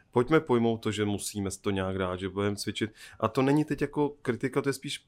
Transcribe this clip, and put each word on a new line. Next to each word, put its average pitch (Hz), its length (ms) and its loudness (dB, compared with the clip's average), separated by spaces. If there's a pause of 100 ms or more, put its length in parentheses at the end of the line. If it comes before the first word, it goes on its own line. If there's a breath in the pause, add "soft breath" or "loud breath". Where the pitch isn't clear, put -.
(100)
Pojďme 127 300 4
pojmout 117 360 2
to, 107 160 -4
že 104 120 0
musíme 101 460 -2 (100)
to 104 100 -2
nějak 95 280 0
dát, 92 220 -2
že 95 80 -4
budeme 101 280 -2
cvičit. 107 340 -4 (300 loud breath)
A - 80 2
to 131 140 0
není 143 220 4
teď 143 160 -4
jako 147 420 -2
kritika, 131 400 -2
to 135 60 -2
je 139 40 0
spíš 139 360 -8